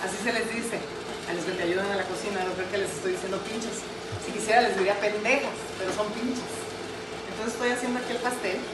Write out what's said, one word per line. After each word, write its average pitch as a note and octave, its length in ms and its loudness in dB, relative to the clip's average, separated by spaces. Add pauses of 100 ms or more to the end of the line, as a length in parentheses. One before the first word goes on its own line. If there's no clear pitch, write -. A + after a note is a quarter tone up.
Así F#3+ 160 -2
se A3+ 80 2
les A3+ 160 2
dice A3 320 -2 (480)
a E3+ 80 -2
los F3 80 0
que F#3 160 0
te F3 80 0
ayudan F#3+ 240 2
a G3+ 80 2
la F#3 80 0
cocina. F#3 400 -2
No F#3 80 0
creo F3+ 160 -2
que G3 160 2
les - 80 -2
estoy F#3 240 0
diciendo F#3 240 -2
pinches. A3+ 400 -4 (400)
Si - 80 -4
quisiera G#3+ 320 6
les G3 160 4
diría F#3+ 240 6
pendejas, G#3+ 560 2 (240)
pero F#3 160 0
son G#3 160 2
pinches. A#3+ 320 -2 (880)
Entonces A3+ 240 -2
estoy B3 180 4
haciendo B3 240 0
aquí B3 140 -2
el A#3+ 80 0
pastel. A3+ 400 0 (120)